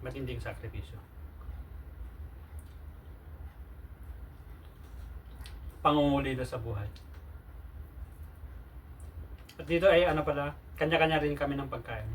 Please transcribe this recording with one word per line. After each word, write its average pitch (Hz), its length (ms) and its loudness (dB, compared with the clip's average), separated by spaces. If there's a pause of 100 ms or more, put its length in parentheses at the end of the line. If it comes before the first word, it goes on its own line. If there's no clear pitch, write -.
matinding 127 320 -4
sakripisyo. 107 600 -8 (4000)
Pangungulila 139 640 6
sa 123 160 -4
buhay. 107 280 -2 (2750)
At 151 40 -6
dito 170 220 8
ay 175 180 12
ano 156 160 6
pala, 143 300 2 (240)
kanya-kanya 160 480 6
rin 147 140 2
kami 143 180 2
ng 135 160 -2
pagkain. 110 440 -4